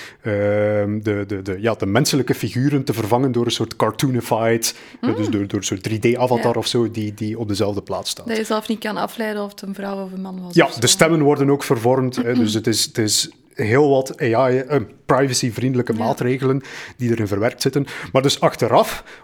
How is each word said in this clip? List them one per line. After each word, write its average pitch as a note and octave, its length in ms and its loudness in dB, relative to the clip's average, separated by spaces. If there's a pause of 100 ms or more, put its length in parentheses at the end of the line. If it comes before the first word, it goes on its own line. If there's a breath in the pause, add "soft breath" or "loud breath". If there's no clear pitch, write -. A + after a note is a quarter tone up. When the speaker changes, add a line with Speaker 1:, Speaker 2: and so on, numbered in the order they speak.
(220 loud breath)
Speaker 1:
ehm, G#2 800 0
de, G#2 260 -2
de, G2+ 140 -6
de, G2 180 -6
ja, A2 140 0
de G#2 120 -6
menselijke B2 500 2
figuren C3 480 0
te B2 100 -2
vervangen A#2 380 2
door A#2+ 140 0
een A#2 60 0
soort - 240 -4
cartoonified, A#2 1000 0 (260 loud breath)
eh, A#2 140 0
dus G#2+ 100 -2
Speaker 2:
Mm. G2 60 -2
Speaker 1:
door, G2+ 160 0
door G2+ 120 -4
een F#2 60 -4
soort G2 180 -4
drie A2 160 -4
D A#2+ 180 2
avatar A#2+ 360 2
Speaker 2:
Ja. A2+ 60 -2
Speaker 1:
of A2 80 -4
zo, A#2 240 0
die, G#2+ 220 -6
die G#2+ 260 -6
op A2+ 80 -6
dezelfde G2+ 340 -2
plaats F#2+ 280 -6
staat. - 180 -10
Speaker 2:
Dat A3+ 100 -4
je A3 60 -2
zelf G#3+ 240 -4
niet G#3+ 120 -4
kan G#3+ 180 -6
afleiden G#3 460 -4
of G3+ 80 -10
het - 100 -20
een G3 120 -10
vrouw G3 300 -8
of F#3+ 80 -12
een F#3+ 100 -10
man F#3 220 -10
was F3+ 100 -10
Speaker 1:
Ja, E3 120 8
Speaker 2:
of - 80 -2
Speaker 1:
de A#2+ 140 0
Speaker 2:
zo. A#2+ 60 4
Speaker 1:
stemmen D#3+ 280 4
worden C#3 280 4
ook C#3 140 2
vervormd. B2+ 520 2
Hè, B2 180 0
dus A2+ 200 2
het A2 140 0
is, A2 180 2
het - 120 -8
is - 340 0 (220)
heel C3 360 2
wat C3 320 0
A B2+ 300 2
I, B2+ 60 2
eh, C3+ 240 0 (240)
privacyvriendelijke B2+ 880 0
Speaker 2:
Ja. A2 60 -2
Speaker 1:
maatregelen C3 600 0 (360 loud breath)
die A#2+ 140 0
erin G#2+ 160 0
verwerkt G2+ 340 0
zitten. C#3 240 0 (260 loud breath)
Maar C3 100 4
dus C#3 180 2
achteraf D#3 640 2 (200 loud breath)